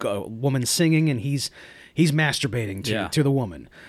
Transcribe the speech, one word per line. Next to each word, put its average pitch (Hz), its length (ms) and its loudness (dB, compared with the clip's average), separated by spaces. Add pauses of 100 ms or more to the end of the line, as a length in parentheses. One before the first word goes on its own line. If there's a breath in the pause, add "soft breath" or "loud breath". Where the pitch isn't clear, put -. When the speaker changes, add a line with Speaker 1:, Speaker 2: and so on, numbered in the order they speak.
Speaker 1:
a 101 220 -4
woman 127 380 0
singing, 160 420 4
and 131 120 0
he's, 139 300 -4 (440 loud breath)
he's 156 180 4
masturbating 120 720 -2
to, 110 80 -4
Speaker 2:
Yeah. 98 160 -2
Speaker 1:
to 156 140 2
the 139 80 2
woman. 107 400 -2 (180 loud breath)